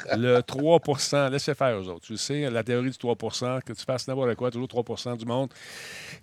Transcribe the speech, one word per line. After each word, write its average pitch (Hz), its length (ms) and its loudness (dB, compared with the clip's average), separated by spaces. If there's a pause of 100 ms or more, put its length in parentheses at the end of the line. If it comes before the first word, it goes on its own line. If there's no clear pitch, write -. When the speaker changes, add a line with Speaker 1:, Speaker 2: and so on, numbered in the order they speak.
Speaker 1:
<laughs> 117 120 0
Speaker 2:
Le 123 240 6
trois 151 380 4
pour 139 200 0
cent, 143 300 2
laissez 139 260 0
faire 120 240 2
eux 92 100 -6
autres. 85 160 -10
Tu 110 120 -8
sais, 143 340 -2
la 113 120 0
théorie 123 280 0
du 123 80 -14
trois 120 160 0
pour 107 180 -6
cent, 127 320 -2
que 120 80 -10
tu - 100 -12
fasses 127 240 -2
n'importe 131 280 0
quoi, 123 160 -2
toujours 120 160 -6
trois 120 160 -2
pour 110 160 -6
cent 123 160 -6
du 113 100 -10
monde 123 240 0 (720)